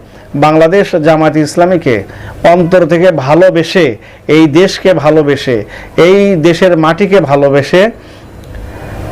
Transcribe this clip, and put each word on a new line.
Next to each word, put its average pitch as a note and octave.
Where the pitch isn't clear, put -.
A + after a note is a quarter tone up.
বাংলাদেশ D#3+
জামাত D#3
ইসলামীকে E3
অন্তর F3
থেকে E3+
ভালোবেসে, E3
এই D#3
দেশকে F#3
ভালোবেসে, C#3+
এই F#3
দেশের E3+
মাটিকে F3
ভালোবেসে C#3+